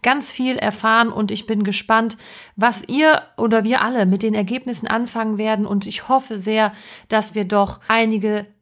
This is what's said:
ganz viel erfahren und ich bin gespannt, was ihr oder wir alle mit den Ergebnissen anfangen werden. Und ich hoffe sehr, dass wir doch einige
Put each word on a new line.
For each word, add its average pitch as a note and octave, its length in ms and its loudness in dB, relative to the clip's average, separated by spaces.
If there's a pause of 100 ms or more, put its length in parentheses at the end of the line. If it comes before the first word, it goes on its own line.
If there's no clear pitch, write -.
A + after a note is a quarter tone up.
ganz C4+ 300 0
viel B3+ 240 -2
erfahren A3 560 0
und G#3 180 -2
ich G#3+ 160 -8
bin G#3 160 0
gespannt, A3 540 0 (400)
was G3+ 320 0
ihr D4+ 340 4 (140)
oder A3+ 260 2
wir A3+ 180 2
alle A3+ 260 2
mit F#3+ 180 2
den A3 100 0
Ergebnissen A3 540 -4
anfangen A3+ 500 -2
werden. G#3+ 260 0
Und G3+ 220 -2
ich - 220 -10
hoffe C4 280 0
sehr, G#3+ 360 0 (340)
dass G#3+ 300 -2
wir G#3 80 -2
doch G3+ 420 0
einige G#3+ 580 0 (160)